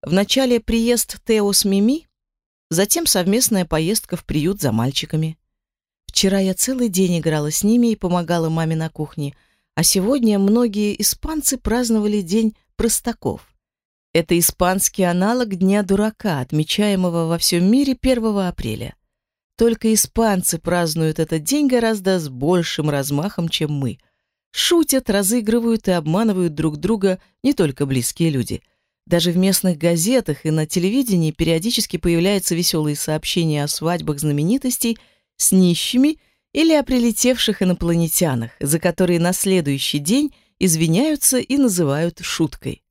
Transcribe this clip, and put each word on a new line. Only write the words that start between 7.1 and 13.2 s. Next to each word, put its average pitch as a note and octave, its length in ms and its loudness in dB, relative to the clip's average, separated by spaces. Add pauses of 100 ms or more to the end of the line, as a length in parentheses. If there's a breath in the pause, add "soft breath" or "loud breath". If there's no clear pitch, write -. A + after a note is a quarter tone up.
играла D#3 320 -2
с - 120 -4
ними A#3 280 4
и G#3+ 40 0
помогала F3 540 -2
маме D#3+ 260 -2
на D#3+ 140 -4
кухне, D3 460 -8 (400)
а D#3+ 80 -2
сегодня G#3+ 560 2
многие G#3 600 2
испанцы D4 600 -4
праздновали A3 640 0
День G#3+ 340 0 (200)
простаков. - 800 -4 (600)